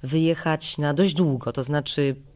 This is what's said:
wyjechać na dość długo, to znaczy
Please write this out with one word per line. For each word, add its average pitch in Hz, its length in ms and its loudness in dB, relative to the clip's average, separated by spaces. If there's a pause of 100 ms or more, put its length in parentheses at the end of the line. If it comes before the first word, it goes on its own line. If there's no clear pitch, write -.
wyjechać 160 720 0
na 147 160 0
dość 175 200 4
długo, 147 380 0
to 131 120 -4
znaczy 139 520 0 (200)